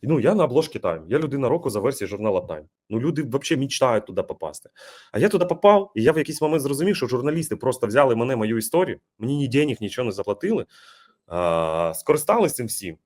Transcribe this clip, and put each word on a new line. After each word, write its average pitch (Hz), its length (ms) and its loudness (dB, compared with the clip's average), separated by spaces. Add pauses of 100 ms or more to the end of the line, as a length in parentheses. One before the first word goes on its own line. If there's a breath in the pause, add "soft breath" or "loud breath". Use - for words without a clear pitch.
ну, 147 160 2
я 147 160 4
на 190 80 4
обложці 147 360 0
Time, 82 280 -2
я 123 120 0
людина 139 300 -2
року 156 200 0
за 104 100 -2
версією 104 300 -2
журнала 101 300 -2
Time. 82 240 -10 (260)
Ну, 107 100 -2
люди 151 240 -2
вообще 139 340 -2
мечтають 131 480 0
туди 95 180 -4
попасти. - 460 -12 (420 loud breath)
А - 80 -4
я 185 100 4
туди 185 160 2
попав, 196 500 4
і 113 80 0
я 147 80 6
в 160 60 2
якийсь 151 240 -4
момент 151 200 0
зрозумів, 143 340 0
що 127 120 -4
журналісти 139 480 -2
просто 117 320 -2
взяли 123 280 4
мене, 123 200 0
мою 110 220 0
історію, 123 420 0 (200)
мені 127 180 -2
ні 143 100 -2
денег, 135 340 2
нічого 113 240 -4
не 110 60 -2
заплатили, 104 540 -2 (640 soft breath)
а, 82 680 2
скористались 160 580 2
цим 120 140 -8
всім 87 380 -10